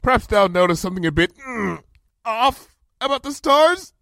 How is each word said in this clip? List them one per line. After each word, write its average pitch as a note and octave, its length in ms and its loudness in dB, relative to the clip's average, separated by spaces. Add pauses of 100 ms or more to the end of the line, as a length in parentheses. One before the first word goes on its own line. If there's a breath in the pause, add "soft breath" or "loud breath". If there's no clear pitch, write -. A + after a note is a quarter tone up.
Perhaps B3+ 280 0
thou G#3 180 2
noticed F3+ 360 0
something F#3 240 -6
a D#3+ 60 -2
bit, E3+ 240 0
mm, G#3+ 460 -8 (420)
off A#3+ 520 -4 (240)
about C4+ 220 -4
the C#4+ 100 -10
stars? D#4 680 2